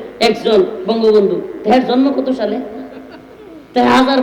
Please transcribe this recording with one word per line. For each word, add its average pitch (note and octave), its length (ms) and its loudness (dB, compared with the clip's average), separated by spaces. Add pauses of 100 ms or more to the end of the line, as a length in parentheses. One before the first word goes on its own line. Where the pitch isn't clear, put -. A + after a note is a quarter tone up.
(280)
একজন G#3+ 320 2 (280)
বঙ্গবন্ধু, G#3+ 480 2 (280)
তার B3+ 240 2
জন্ম B3+ 180 2 (100)
কত C4 120 -4 (120)
সালে? G#3 160 -4 (1160)
তাই B3 120 2 (120)
হাজার C4 260 2